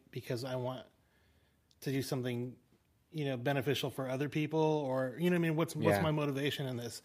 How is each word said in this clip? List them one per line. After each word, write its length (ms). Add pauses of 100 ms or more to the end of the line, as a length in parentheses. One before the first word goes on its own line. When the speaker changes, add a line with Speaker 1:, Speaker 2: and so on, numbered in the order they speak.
(120)
Speaker 1:
because 340
I 100
want 260 (1000)
to 100
do 100
something, 540 (560)
you 140
know, 120
beneficial 520
for 200
other 200
people?" 320
Or, 580
you 100
know 60
what 40
I 100
mean? 60
What's, 200
what's 220
Speaker 2:
Yeah. 60
Speaker 1:
my 80
motivation 560
in 100
this, 280